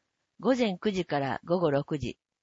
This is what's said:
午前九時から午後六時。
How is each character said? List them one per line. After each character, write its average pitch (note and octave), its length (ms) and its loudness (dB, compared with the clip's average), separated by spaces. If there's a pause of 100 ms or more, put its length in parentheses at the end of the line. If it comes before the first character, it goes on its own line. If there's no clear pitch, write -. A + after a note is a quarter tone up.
(380)
午 A#3+ 160 2
前 A3+ 240 0
九 G#3+ 140 0
時 F#3 120 0
か D3 140 -2
ら C3+ 260 -2
午 F3 140 0
後 E3+ 140 2
六 C#3+ 260 0
時。 A#2+ 200 -8 (240)